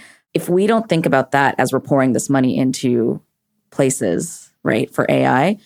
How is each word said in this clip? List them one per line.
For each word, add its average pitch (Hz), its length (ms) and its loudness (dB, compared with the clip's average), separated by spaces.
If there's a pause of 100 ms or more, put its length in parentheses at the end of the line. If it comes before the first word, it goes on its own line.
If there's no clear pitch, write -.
(340)
If 160 140 -2
we 185 200 2
don't 226 200 0
think 165 180 0
about 135 260 2
that 139 260 2
as 123 160 0
we're 131 60 0
pouring 131 340 0
this 127 160 -2
money 131 280 0
into 123 640 -2 (500)
places, 131 800 -2 (120)
right, - 300 -2
for - 160 -2
A 131 160 2
I, 139 400 0